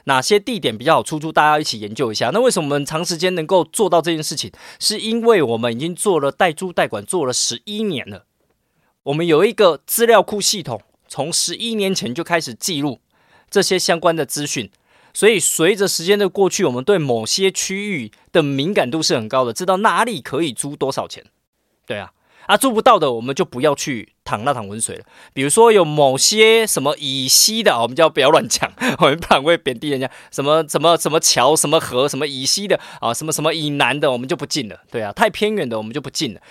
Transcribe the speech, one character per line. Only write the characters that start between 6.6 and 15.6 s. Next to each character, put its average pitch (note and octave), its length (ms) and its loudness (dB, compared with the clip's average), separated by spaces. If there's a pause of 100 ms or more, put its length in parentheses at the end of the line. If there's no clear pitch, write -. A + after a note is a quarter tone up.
代 E3 160 -2
管， G#2 160 -8
做 E3 220 -2
了 B2+ 80 -2
十 - 320 -4
一 G#3 160 -8
年 C#3+ 260 -6
了。 G2+ 180 -16 (800)
我 C#3 100 -4
们 D#3+ 120 -2
有 D#3+ 180 4
一 A3+ 80 4
个 F3 360 4
资 A#3 180 0
料 A3+ 160 6
库 G#3 180 -4
系 G3 220 -2
统， B2 200 -8 (260)
从 D3+ 260 -8
十 - 220 -4
一 A3+ 180 -6
年 G3 220 -2
前 A#2+ 180 -6
就 E3 100 -6
开 E3+ 160 -2
始 C3+ 140 -10
记 D#3 260 -6
录 C#3+ 200 -4 (500)
这 G3 140 2
些 F#3 160 0
相 E3+ 200 -2
关 E3 160 2
的 D3 120 -2
资 D3 180 -6
讯。 C3 240 -6 (420)
所 - 160 2
以 A3 120 4
随 D#3+ 360 2